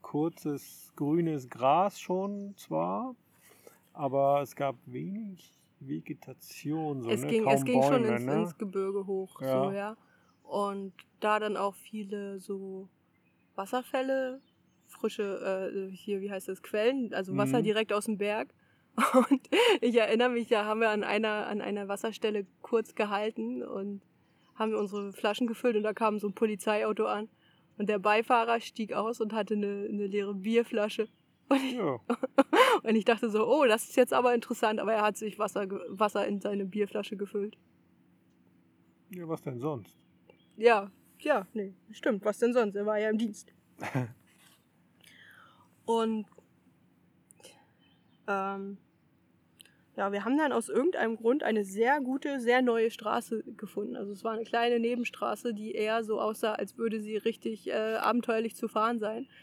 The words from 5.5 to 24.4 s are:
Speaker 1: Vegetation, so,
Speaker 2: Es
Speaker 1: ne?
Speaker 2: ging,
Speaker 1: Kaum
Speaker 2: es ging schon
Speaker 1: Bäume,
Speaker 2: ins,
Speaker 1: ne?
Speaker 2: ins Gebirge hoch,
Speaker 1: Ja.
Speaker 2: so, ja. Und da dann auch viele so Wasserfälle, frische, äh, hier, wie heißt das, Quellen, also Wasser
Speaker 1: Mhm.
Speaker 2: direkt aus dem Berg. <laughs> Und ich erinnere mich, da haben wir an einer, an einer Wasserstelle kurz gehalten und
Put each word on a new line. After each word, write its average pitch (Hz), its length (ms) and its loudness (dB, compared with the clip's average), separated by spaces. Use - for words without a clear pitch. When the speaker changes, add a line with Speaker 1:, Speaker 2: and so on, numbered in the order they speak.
Speaker 1:
Vegetation, 147 1200 -6
so, 113 80 -2
Speaker 2:
Es 123 120 0
Speaker 1:
ne? 143 60 -4
Speaker 2:
ging, 220 160 2
Speaker 1:
Kaum - 100 6
Speaker 2:
es - 100 2
ging 247 180 4
schon 269 200 6
Speaker 1:
Bäume, 226 140 2
Speaker 2:
ins, - 100 -2
Speaker 1:
ne? 269 160 0
Speaker 2:
ins 175 160 -6
Gebirge 196 480 -4
hoch, 190 340 -6
Speaker 1:
Ja. 131 240 2
Speaker 2:
so, 143 80 0
ja. 202 240 -8
Und 196 480 -4
da 214 200 2
dann 214 160 -2
auch 196 180 -2
viele 202 640 -10
so 190 500 -10
Wasserfälle, 262 840 -2
frische, 196 880 -4
äh, - 60 -
hier, 196 240 -4
wie 202 100 -6
heißt 190 180 -8
das, 190 140 -8
Quellen, 233 520 0
also 190 220 -2
Wasser 208 240 2
Speaker 1:
Mhm. - 40 2
Speaker 2:
direkt 214 280 0
aus 208 120 0
dem 214 140 -2
Berg. 208 360 -4
<laughs> 247 340 4
Und 262 100 4
ich 233 160 4
erinnere 226 320 4
mich, 240 200 0
da 208 180 4
haben 214 140 0
wir 226 100 4
an 208 120 2
einer, 214 460 0
an 208 120 -4
einer 202 280 -4
Wasserstelle 208 580 -4
kurz - 320 -2
gehalten 220 680 -2
und 202 380 -8